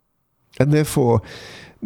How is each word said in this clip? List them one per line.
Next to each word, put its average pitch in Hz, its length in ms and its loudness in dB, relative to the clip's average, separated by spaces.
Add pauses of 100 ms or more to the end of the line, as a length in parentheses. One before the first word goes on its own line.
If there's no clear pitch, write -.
(600)
and 139 120 4
therefore 143 500 2 (640)